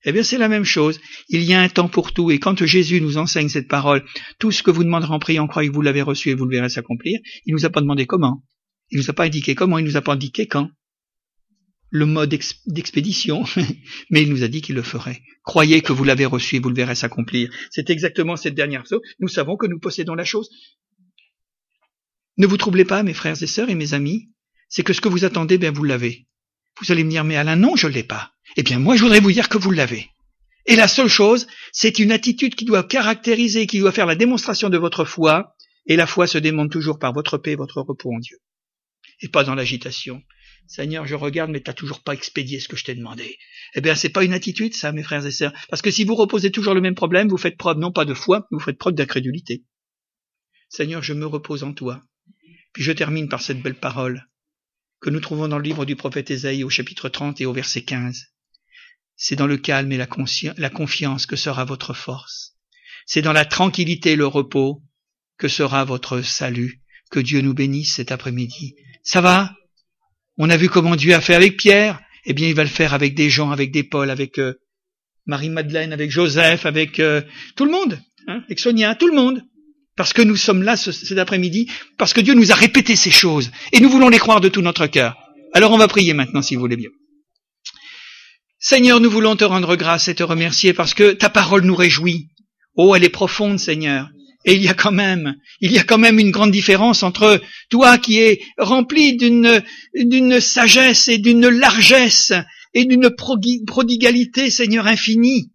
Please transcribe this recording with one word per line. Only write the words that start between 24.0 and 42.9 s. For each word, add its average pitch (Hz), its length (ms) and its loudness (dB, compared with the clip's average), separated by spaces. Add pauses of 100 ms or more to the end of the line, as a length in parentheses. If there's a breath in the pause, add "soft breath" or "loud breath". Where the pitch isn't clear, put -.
c'est - 140 -4
que 185 100 0
ce - 80 -4
que 220 80 0
vous 180 160 0
attendez, 175 320 0
ben, 165 160 -2
vous 147 100 -6
l'avez. 123 440 -4 (520)
Vous 196 120 -4
allez 165 120 2
me 160 60 -2
dire, « 160 140 -4
Mais 156 140 -2
Alain, 156 180 -2
non, 254 200 4
je 185 120 0
l'ai 127 160 -6
pas. » - 300 -12 (240 soft breath)
Eh - 60 -4
bien, 220 160 -2
moi, 233 160 2
je 220 80 4
voudrais 214 160 6
vous 196 120 4
dire 160 180 0
que - 80 -2
vous 190 140 -2
l'avez. 123 380 -4 (560)
Et 233 100 4
la 220 120 6
seule 254 220 2
chose, 226 380 2 (260 loud breath)
c'est - 260 -2
une 214 120 4
attitude 240 440 -2
qui - 80 -10
doit 208 200 0
caractériser, 220 840 -2
qui 202 120 -4
doit 190 120 4
faire 196 140 0
la 160 100 0
démonstration 220 540 -2
de 180 80 0
votre 170 260 -2
foi, 160 520 -2 (320 soft breath)
et 156 80 2
la 165 120 2
foi 180 180 0
se 165 120 -2
démontre 151 340 -2
toujours 151 260 -4
par 127 160 -6
votre 151 240 -6
paix 151 140 -8
et 143 60 -6
votre 135 240 -10
repos 131 320 -10
en 113 60 -8
Dieu. - 180 -18 (840 soft breath)
Et 196 60 -14
pas 139 160 -2
dans 135 120 -4
l'agitation. « 127 680 -10 (440 soft breath)
Seigneur, 151 380 -10
je 143 100 -8
regarde, 147 360 -6
mais 147 80 -8
t'as 143 140 -14
toujours 139 280 -14
pas 147 120 -8
expédié 139 460 -10
ce - 80 -14
que - 80 -14
je - 100 -12
t'ai 127 100 -10